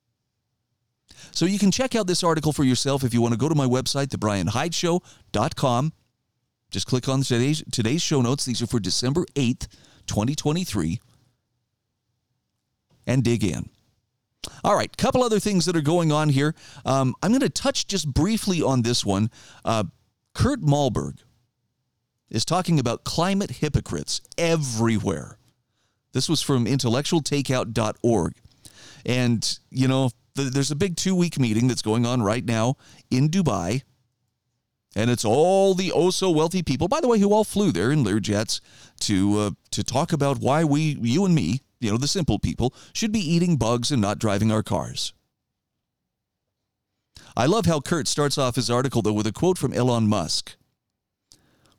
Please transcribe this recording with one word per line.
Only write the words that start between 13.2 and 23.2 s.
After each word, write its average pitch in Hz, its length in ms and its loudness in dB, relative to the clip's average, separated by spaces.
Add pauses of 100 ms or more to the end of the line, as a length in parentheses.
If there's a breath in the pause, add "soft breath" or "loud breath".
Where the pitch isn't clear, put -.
dig 110 200 2
in. 78 260 -4 (920 loud breath)
All 208 120 4
right, - 220 -2
couple 254 260 2
other 220 160 2
things 185 260 0
that 175 100 0
are 165 60 2
going 160 300 2
on 151 180 2
here. 143 260 2 (300 loud breath)
Um, 131 360 0
I'm 190 100 0
gonna 254 180 2
touch - 380 -4
just 156 260 -4
briefly 185 480 0
on 127 200 2
this 120 240 0
one. 101 240 0 (340 loud breath)
Uh, 110 220 0 (480)
Kurt 247 280 0
Malberg 123 580 0 (1080)
is 110 140 -4
talking 165 360 0
about 117 240 -2
climate 196 480 -2